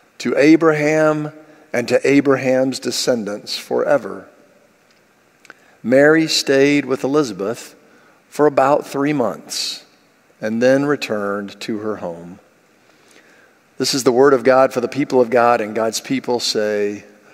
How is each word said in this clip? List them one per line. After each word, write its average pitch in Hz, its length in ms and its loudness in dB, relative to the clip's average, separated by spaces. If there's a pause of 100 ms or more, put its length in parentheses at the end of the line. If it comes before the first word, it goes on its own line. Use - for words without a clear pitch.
(160)
to 123 180 -4
Abraham 156 960 2 (400)
and 117 180 -4
to 123 200 2
Abraham's 135 680 2
descendants 113 800 -6
forever. 117 680 -2 (1600)
Mary 147 440 4
stayed 143 600 2
with 127 180 -4
Elizabeth 117 680 -4 (560)
for 151 160 0
about 139 400 2
three 139 260 -4
months - 720 -6 (560)
and 113 220 -4
then 135 240 4
returned 101 760 -6
to 110 200 -8
her 107 160 -6
home. 87 420 -12 (1400)
This 131 160 -4
is 135 120 -4
the 135 60 4
word 135 220 4
of 123 100 2
God 127 300 4
for 127 80 -4
the 117 80 -4
people 139 320 -2
of 120 80 2
God, 120 320 2
and 107 140 -6
God's 113 260 -2
people 123 400 -4
say, 104 640 -4 (300)